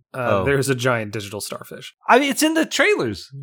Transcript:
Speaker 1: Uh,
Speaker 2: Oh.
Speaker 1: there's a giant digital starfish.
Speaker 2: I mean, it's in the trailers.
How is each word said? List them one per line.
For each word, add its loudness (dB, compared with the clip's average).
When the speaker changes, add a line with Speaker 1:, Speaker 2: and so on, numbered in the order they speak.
Speaker 1:
Uh, -4
Speaker 2:
Oh. 0
Speaker 1:
there's 2
a 2
giant 0
digital -8
starfish. -14
Speaker 2:
I 8
mean, 0
it's 0
in 2
the 2
trailers. 0